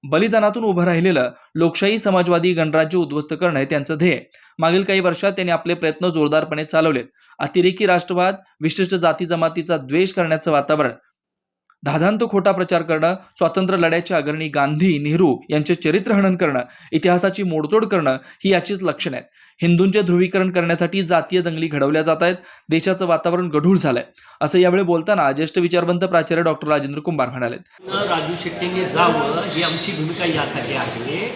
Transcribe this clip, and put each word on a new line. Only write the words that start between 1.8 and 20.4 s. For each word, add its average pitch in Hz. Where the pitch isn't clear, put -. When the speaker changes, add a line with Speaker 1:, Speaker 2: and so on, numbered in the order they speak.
Speaker 1:
समाजवादी 180
गणराज्य 160
उद्ध्वस्त 151
करणं 170
हे 135
त्यांचं 156
ध्येय. 160
मागील 170
काही 190
वर्षात 185
त्यांनी 185
आपले 170
प्रयत्न 165
जोरदारपणे 156
चालवलेत. 156
अतिरेकी 185
राष्ट्रवाद, 180
विशिष्ट 180
जाती 170
जमातीचा 165
द्वेष 156
करण्याचं 160
वातावरण, 143
धादांत 160
खोटा 196
प्रचार 175
करणं, 160
स्वातंत्र्य 180
लढ्याचे 170
अग्रणी 156
गांधी, 151
नेहरू 147
यांचे 151
चरित्रहनन 190
करणं, 156
इतिहासाची 180
मोडतोड 170
करणं 156
ही 190
याचीच 185
लक्षणं 147
आहेत. -
हिंदूंचे 180
ध्रुवीकरण 180